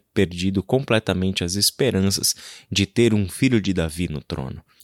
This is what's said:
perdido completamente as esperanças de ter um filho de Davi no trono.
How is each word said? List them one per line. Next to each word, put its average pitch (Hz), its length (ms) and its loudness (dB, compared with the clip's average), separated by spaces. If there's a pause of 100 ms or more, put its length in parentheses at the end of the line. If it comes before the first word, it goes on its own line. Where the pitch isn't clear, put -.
(120)
perdido 95 480 0
completamente 98 840 0
as 87 100 -4
esperanças 98 800 0 (340)
de 101 160 0
ter 117 300 4
um 101 140 2
filho 127 320 2
de 98 120 0
Davi 85 360 -2
no 73 120 -8
trono. - 400 -8 (240)